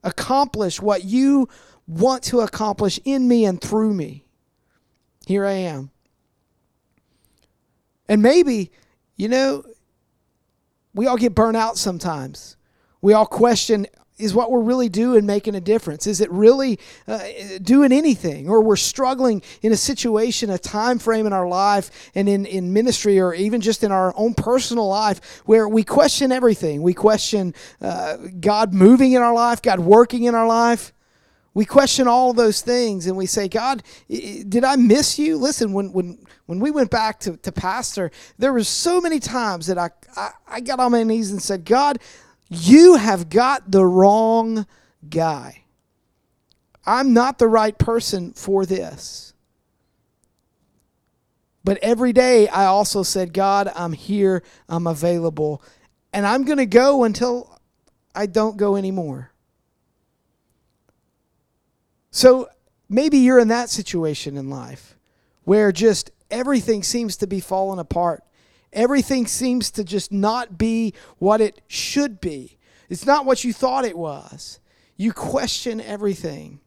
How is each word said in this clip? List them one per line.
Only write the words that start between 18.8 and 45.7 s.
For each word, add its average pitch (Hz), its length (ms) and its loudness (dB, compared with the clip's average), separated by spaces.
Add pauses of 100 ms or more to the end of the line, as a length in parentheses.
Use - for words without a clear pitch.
in 220 120 0
a 208 40 2
situation, 226 720 -2
a 185 80 -4
time 226 420 -4
frame 220 280 -2
in 202 80 -2
our 185 120 -2
life 196 440 0 (240)
and 196 120 0
in, 196 200 0
in 185 260 -6
ministry 214 480 2
or 180 140 0
even 208 260 -2
just 214 240 -2
in 202 80 0
our 185 240 0
own 220 160 0
personal 240 560 -2
life 202 560 -4
where 220 240 4
we 220 160 2
question 269 480 2
everything. 202 480 0
We 175 140 2
question, 208 580 0 (300)
uh, - 340 -6 (240)
God 208 320 0
moving 247 400 8
in 254 80 4
our 240 140 2
life, 233 260 0
God 190 200 0
working 226 440 6
in 240 100 2
our 226 120 2
life. 233 480 0 (580)
We 202 140 0
question 269 420 2
all 247 240 2
those 220 300 0
things 226 440 -4
and 185 120 -4
we 185 80 -4
say, 202 220 -4
"God, 233 340 -4 (280)
i-, - 40 -8
i-, 208 340 -12
did 233 160 0
I 269 120 2
miss 247 420 4
you?" 180 180 -2
Listen, 233 380 -2
when, 196 180 -4
when, 180 340 -6 (200)
when 170 120 -8
we 269 120 -2
went 277 200 0
back 220 300 -4
to, 175 160 -8
to - 160 -12
pastor, 190 580 -6 (280)
there 262 160 0
were 226 100 0
so - 340 -2
many 330 220 -2
times 202 460 -6
that 185 100 -4
I, 175 140 -4 (260)
I, 403 140 -8 (180)
I 233 120 -10
got 254 200 -6
on 247 120 2
my 233 100 2
knees 220 280 -2
and 196 120 -8
said, 180 240 -6
"God, 262 320 2 (500)
you 254 460 8
have 202 340 0
got 226 440 0
the 190 120 6
wrong 220 840 2 (420)
guy. 151 540 -6 (1200)